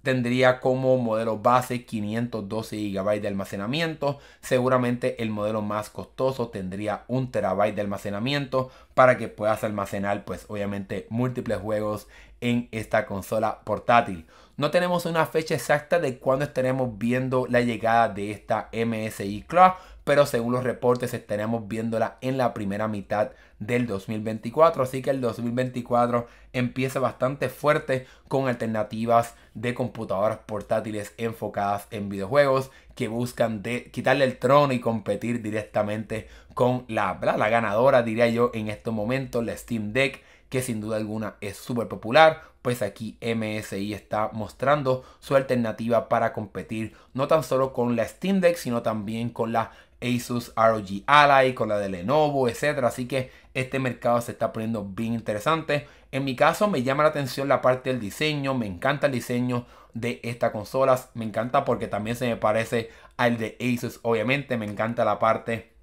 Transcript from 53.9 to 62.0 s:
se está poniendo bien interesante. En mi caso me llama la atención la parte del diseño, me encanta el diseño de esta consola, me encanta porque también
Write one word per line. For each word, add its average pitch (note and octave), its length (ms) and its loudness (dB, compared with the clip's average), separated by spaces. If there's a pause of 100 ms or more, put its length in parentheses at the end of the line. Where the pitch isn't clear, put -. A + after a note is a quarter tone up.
se A2 100 -8
está A2+ 200 -4
poniendo A2 320 -4
bien G#2+ 280 -4
interesante. C3+ 760 -2 (240)
En C3+ 140 -4
mi C3 120 -2
caso E3 320 4
me D#3+ 140 0
llama C3+ 200 2
la D3+ 80 6
atención C#3 380 -4
la C3 120 4
parte B2+ 300 2
del B2+ 100 -2
diseño, C#3 540 -2
me A#2+ 120 -2
encanta C3+ 420 0
el C3+ 40 0
diseño B2 540 -2 (260)
de A#2 300 -6
esta A#2 280 -2
consola, C3 480 2 (140)
me A2+ 140 -8
encanta A2 400 0
porque A2+ 200 0
también G#2+ 300 -4